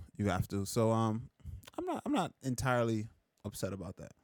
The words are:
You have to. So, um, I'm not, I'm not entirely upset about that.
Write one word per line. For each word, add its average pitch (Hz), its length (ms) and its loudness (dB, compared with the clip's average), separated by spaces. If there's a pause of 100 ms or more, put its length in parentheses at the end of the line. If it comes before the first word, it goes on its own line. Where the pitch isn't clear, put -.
(180)
You 101 120 2
have 90 200 2
to. 101 160 -2
So, 113 260 2
um, 113 380 0 (480)
I'm 339 80 -4
not, 349 200 -2
I'm 294 80 2
not 294 180 2 (120)
entirely 120 640 2 (380)
upset 104 280 -4
about 95 240 -8
that. - 140 -14 (120)